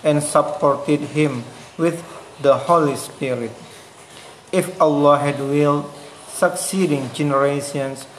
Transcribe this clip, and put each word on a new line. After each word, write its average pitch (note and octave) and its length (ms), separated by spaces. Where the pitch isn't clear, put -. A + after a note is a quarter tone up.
and D3 200
supported D3 880
him C#3 300
with E3 260
the C3+ 160
Holy D3+ 380
Spirit. A#2+ 560
If F3 300
Allah D3 380
had C#3+ 200
willed, D3 520
succeeding E3+ 840
generations C#3 920